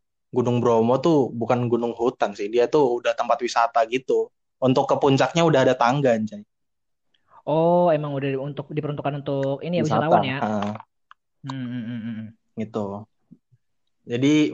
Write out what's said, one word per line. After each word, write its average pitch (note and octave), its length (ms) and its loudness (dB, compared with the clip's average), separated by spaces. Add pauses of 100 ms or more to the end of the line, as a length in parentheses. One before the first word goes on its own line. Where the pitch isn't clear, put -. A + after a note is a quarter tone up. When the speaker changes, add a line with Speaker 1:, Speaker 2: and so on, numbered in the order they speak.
(360)
Speaker 1:
Gunung B2 280 0
Bromo A#2 320 4 (100)
tuh D3 280 2
bukan A#2+ 380 -2
gunung A#2 240 -2
hutan A#2 420 -2
sih, G#2 160 -6
dia A#2+ 160 4
tuh B2 320 2
udah A#2 180 -2
tempat A#2+ 260 0
wisata A#2 440 0
gitu. A#2 400 -2 (320)
Untuk C3 300 2
ke C#3 100 2
puncaknya C#3 480 2
udah C3+ 180 4
ada B2+ 100 2
tangga, B2+ 400 2
anjay. G#2+ 260 -8 (1080)
Speaker 2:
Oh, E3+ 300 4 (140)
emang D3+ 220 -4
udah C#3 120 -4 (180)
untuk, C#3+ 180 -10 (100)
diperuntukkan D3 460 -4
untuk C#3 440 -2
ini E3+ 140 -4
ya, D#3 40 0
Speaker 1:
Wisata, D3+ 340 2
Speaker 2:
wisatawan B2+ 40 4 (100)
ya? C3+ 100 -6
Speaker 1:
heeh. G#2+ 320 -4 (680)
Speaker 2:
Hmm, C3+ 280 -8
hmm, B2 160 -8
hmm, A#2+ 180 -8
hmm. A2 220 -10 (320)
Speaker 1:
Gitu. A2 200 -6 (1300)
Jadi C3+ 220 2 (200)